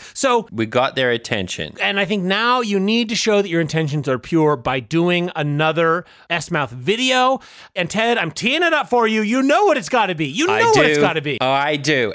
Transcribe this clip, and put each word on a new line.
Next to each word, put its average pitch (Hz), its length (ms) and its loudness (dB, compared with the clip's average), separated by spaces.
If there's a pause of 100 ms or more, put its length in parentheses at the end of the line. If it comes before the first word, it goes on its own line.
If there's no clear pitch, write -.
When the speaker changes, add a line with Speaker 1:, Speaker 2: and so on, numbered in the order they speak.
(140)
Speaker 1:
So 240 380 0
Speaker 2:
We 110 140 -2
got 123 300 0
their 131 140 2
attention. 101 680 -4
Speaker 1:
And 196 200 -2
I 202 40 0
think 190 200 -4
now 226 380 0
you 202 180 -2
need 220 300 0
to 240 40 -2
show 208 280 2
that 202 60 -4
your 165 120 0
intentions 151 480 -2
are 131 100 0
pure 151 380 2
by 131 240 -2
doing 175 560 0
another 160 680 0 (240)
S 170 220 -4
Mouth 147 200 -2
video. 254 720 0 (340)
And 175 140 -4
Ted, 226 300 0
I'm 170 120 -2
teeing 262 320 -2
it 330 100 2
up 277 180 -2
for 240 180 2
you. 220 140 2
You 233 200 0
know 302 220 4
what 339 120 4
it's 214 120 -6
gotta 208 260 0
be. 156 120 -4
You 190 200 -2
know 381 80 0
Speaker 2:
I - 80 2
Speaker 1:
what 440 240 4
it's 151 120 2
Speaker 2:
do. - 20 2
Speaker 1:
gotta 165 220 2
be. 139 180 -4
Speaker 2:
I 139 360 0
do. 135 380 0